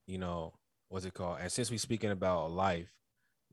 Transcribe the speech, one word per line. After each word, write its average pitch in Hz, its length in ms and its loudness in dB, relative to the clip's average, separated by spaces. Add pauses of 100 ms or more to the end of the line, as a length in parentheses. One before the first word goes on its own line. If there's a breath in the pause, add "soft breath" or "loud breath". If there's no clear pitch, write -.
you 92 120 -6
know, 87 360 -2 (340)
what's 95 160 -6
it 92 100 -6
called? 87 260 -4
And 90 120 -2
since 120 180 0
we 117 80 -2
speaking 107 320 0
about 90 400 2
life, 90 400 2 (640)